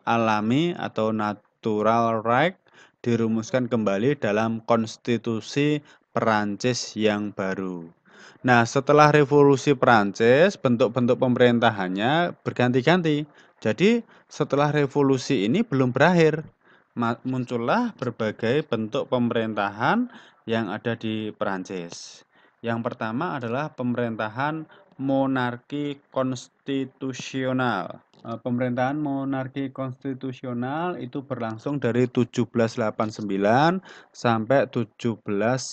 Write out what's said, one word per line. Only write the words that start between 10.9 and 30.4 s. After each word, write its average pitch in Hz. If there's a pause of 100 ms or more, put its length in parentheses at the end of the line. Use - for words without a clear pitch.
pemerintahannya 120
berganti-ganti. 147 (320)
Jadi, 202 (240)
setelah 147
revolusi 139
ini 208
belum 131
berakhir, 156 (480)
ma-, 117
muncullah 127
berbagai 117
bentuk 110
pemerintahan 117 (320)
yang 113
ada 113
di 110
Perancis. 92 (400)
Yang 117
pertama 135
adalah 123
pemerintahan 123 (320)
monarki 135
konstitusional. 131 (240)
Eh, 117
pemerintahan 127
monarki 135
konstitusional 135